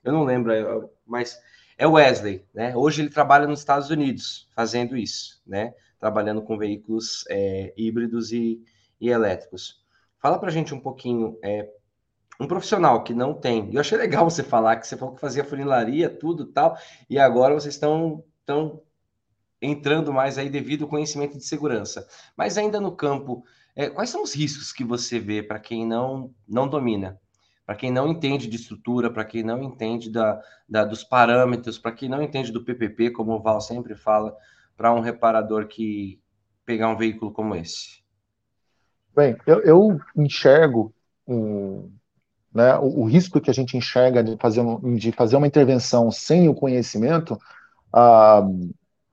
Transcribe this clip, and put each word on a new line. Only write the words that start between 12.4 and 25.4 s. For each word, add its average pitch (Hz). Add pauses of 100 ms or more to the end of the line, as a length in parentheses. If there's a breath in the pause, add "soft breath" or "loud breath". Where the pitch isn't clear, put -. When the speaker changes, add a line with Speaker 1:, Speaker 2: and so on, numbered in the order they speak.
Speaker 1:
profissional 170
que 120
não 127
tem, 113
e 113
eu 139
achei 220
legal 180
você 165
falar 113
que -
você -
falou 131
que -
fazia 139
funilaria, 139
tudo 156
e -
tal, 165 (320 loud breath)
e 135
agora 131
vocês 147
estão, 156 (160)
estão 151 (800)
entrando 143
mais 131
aí 139
devido 139
ao 147
conhecimento 143
de 131
segurança. 127 (300 soft breath)
Mas 175
ainda 208
no 180
campo, 135 (320 soft breath)
é, 143
quais 226
são 427
os -
riscos 143
que -
você 120
vê 104